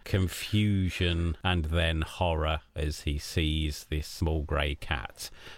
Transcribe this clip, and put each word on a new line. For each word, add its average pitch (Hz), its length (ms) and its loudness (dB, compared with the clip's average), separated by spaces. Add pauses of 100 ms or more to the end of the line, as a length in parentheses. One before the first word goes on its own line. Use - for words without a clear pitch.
confusion 92 1400 2
and 90 220 2
then 82 360 2
horror 78 580 0 (140)
as 76 280 -2
he 73 160 -2
sees 78 680 0
this 78 200 -2
small 78 340 0
grey 73 320 0
cat - 560 -6 (280)